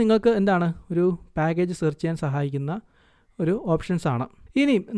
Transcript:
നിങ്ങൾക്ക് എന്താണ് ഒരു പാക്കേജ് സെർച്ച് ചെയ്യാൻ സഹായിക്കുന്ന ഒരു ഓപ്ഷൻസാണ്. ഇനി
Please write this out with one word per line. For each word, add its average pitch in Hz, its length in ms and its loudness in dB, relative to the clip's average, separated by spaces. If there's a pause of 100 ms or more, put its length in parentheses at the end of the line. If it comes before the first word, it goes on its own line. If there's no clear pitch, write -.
നിങ്ങൾക്ക് 220 380 4
എന്താണ് 180 300 2 (220)
ഒരു 175 140 2 (320)
പാക്കേജ് 170 440 0
സെർച്ച് 151 200 -2
ചെയ്യാൻ 165 220 -2
സഹായിക്കുന്ന 143 500 -4 (680)
ഒരു 165 120 2 (180)
ഓപ്ഷൻസാണ്. 160 540 -2 (340)
ഇനി 285 140 4 (240)